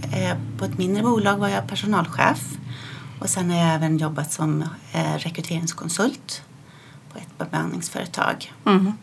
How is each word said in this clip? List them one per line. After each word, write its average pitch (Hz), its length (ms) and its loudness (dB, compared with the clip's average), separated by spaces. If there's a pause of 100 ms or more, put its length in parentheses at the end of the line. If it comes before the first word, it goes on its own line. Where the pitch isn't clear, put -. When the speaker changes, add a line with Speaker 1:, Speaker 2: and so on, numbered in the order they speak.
(140)
Speaker 1:
Eh, 180 240 0 (220)
på 190 60 -2
ett 165 120 -4
mindre 190 260 2
bolag 208 340 4
var 202 120 2
jag 196 180 -2
personalchef. 202 720 2 (800)
Och - 100 -4
sen 180 220 0
har 175 60 2
jag 165 180 6
även 160 220 2
jobbat 151 340 -2
som, 156 320 0 (300)
eh, 156 240 0
rekryteringskonsult 170 1200 -4 (720)
på - 60 -12
ett - 180 -18
bemanningsföretag. - 1160 -2 (120)
Speaker 2:
Mm. 196 380 6